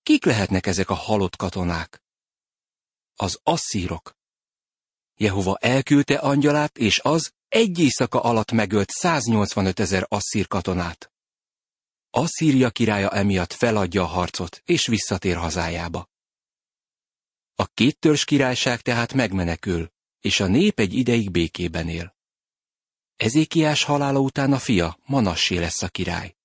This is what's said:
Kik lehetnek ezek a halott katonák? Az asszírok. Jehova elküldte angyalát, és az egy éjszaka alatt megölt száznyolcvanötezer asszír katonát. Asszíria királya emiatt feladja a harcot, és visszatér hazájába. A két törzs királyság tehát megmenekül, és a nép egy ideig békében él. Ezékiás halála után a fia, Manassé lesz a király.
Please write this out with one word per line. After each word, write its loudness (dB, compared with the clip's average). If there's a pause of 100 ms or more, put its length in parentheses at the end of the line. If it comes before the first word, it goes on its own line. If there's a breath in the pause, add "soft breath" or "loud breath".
Kik 2
lehetnek 2
ezek 0
a 0
halott -2
katonák? -6 (1120)
Az -4
asszírok. -4 (960)
Jehova 0
elküldte 2
angyalát, 2
és 2
az 0 (140)
egy 0
éjszaka 2
alatt 0
megölt 2
száznyolcvanötezer 0
asszír -2
katonát. -4 (960)
Asszíria 2
királya 0
emiatt 0
feladja 0
a 0
harcot, -4
és 0
visszatér -2
hazájába. -6 (1500)
A -2
két 2
törzs 2
királyság 0
tehát -2
megmenekül, -2 (280)
és -2
a 0
nép 2
egy 0
ideig 0
békében -4
él. -8 (1000)
Ezékiás 2
halála 0
után 0
a 0
fia, 0
Manassé 0
lesz -4
a -4
király. -6